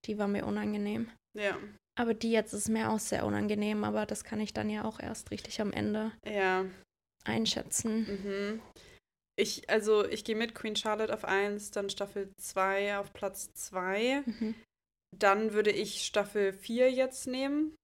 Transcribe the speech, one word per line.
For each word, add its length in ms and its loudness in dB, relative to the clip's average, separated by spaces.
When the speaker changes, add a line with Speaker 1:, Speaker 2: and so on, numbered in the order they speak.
Speaker 1:
Die 120 -2
war 100 2
mir 180 2
unangenehm. 640 -2
Speaker 2:
Ja. 200 0
Speaker 1:
Aber 140 2
die 180 0
jetzt 220 4
ist 160 -2
mir 200 2
auch 100 2
sehr 260 0
unangenehm, 580 0
aber 220 0
das 180 -6
kann 160 -6
ich 140 -4
dann 160 0
ja 160 -2
auch 140 -6
erst 320 -8
richtig 300 -6
am 120 0
Ende 380 0
Speaker 2:
Ja. 400 2
Speaker 1:
einschätzen. 840 0
Speaker 2:
Mhm. 540 -4
Ich, 300 0
also 380 4
ich 160 -4
gehe 120 0
mit 200 0
Queen 200 -4
Charlotte 380 0
auf 120 -4
eins, 460 0
dann 180 -2
Staffel 500 -6
zwei 580 0
auf 160 -6
Platz 400 -6
zwei. 720 0
Speaker 1:
Mhm. 300 -2
Speaker 2:
Dann 360 4
würde 180 4
ich 340 -2
Staffel 480 0
vier 380 4
jetzt 360 0
nehmen. 560 0